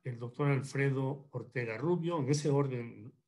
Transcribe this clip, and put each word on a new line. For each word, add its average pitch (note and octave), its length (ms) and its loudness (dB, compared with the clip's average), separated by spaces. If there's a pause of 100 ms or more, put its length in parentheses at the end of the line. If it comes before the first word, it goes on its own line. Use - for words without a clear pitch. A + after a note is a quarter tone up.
el A#2+ 160 -8
doctor B2 320 0
Alfredo C3+ 800 0
Ortega A#2 460 -4
Rubio, E3 420 0
en C3+ 100 0
ese D3 220 2
orden B2 640 0 (140)